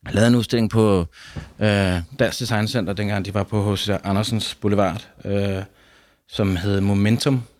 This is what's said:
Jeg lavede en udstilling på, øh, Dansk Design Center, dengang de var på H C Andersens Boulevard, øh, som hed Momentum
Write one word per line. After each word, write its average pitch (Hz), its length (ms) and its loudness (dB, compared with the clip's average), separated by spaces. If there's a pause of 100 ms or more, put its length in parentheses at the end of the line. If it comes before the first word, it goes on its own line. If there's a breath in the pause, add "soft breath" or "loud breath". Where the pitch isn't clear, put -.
Jeg - 80 -10
lavede 107 160 4
en 123 60 6
udstilling 117 340 0
på, 104 360 2 (540 loud breath)
øh, 107 80 2 (520)
Dansk 113 200 0
Design 110 280 -2
Center, 101 260 -2
dengang 101 320 -4
de 98 80 -10
var 101 100 0
på 104 300 0
H 95 40 -2
C - 120 -4 (140)
Andersens 101 520 -2
Boulevard, 101 520 0 (180)
øh, 98 380 -2 (640 soft breath)
som 101 260 0
hed 98 260 0
Momentum 107 600 2 (180)